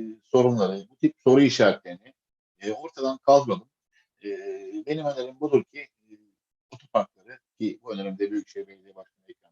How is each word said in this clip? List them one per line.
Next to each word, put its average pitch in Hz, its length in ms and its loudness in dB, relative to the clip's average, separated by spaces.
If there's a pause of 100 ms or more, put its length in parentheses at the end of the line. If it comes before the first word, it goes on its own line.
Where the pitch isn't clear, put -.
(240)
sorunları, 110 680 0
bu - 60 -20
tip 156 280 -2
soru 135 180 8
işaretlerini, 104 720 0 (460)
e, 104 120 -8
ortadan 135 460 -8
kaldıralım. 131 520 4 (540)
E, 104 60 -8 (560)
benim 151 200 -4
önerim 131 340 -8
budur 139 240 2
ki, - 160 -18
e, 110 340 -20 (580)
otoparkları, - 680 -8 (200)
ki 107 240 -6
bu 113 100 -12
önerim 98 240 -8
de 101 140 -4
Büyükşehir 98 360 -10
Belediye 185 280 -20
Başkanı - 320 -20
Ekrem - 240 -20